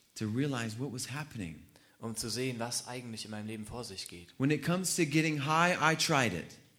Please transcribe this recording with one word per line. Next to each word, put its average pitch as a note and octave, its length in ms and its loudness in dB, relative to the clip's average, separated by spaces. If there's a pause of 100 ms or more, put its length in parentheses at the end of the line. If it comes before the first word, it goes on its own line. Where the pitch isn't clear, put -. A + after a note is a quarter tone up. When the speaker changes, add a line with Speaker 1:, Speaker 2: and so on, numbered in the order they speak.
(160)
Speaker 1:
To A2+ 120 -4
realize A#2 520 -2
what C3+ 140 -4
was B2 180 -6
happening. G#2+ 540 -8 (340)
Speaker 2:
Um A2+ 160 -6
zu A#2 140 -4
sehen, B2 300 -2
was A#2+ 280 -4
eigentlich A#2+ 380 -8
in G#2+ 60 -10
meinem G#2+ 160 -6
Leben A2 180 -6
vor A#2+ 180 -8
sich G2 240 -10
geht. F2 300 -14
Speaker 1:
When C#3 140 4
it D3+ 120 2
comes F3+ 320 2
to F3 100 4
getting D#3 400 2
high, E3 360 4
I D#3 160 6
tried C3+ 360 4
it. - 240 -6 (220)